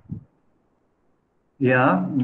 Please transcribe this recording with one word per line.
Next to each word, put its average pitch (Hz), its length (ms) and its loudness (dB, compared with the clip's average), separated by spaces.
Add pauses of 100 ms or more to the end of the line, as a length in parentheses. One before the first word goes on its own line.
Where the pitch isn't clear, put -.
(1600)
Yeah, 135 480 2 (180)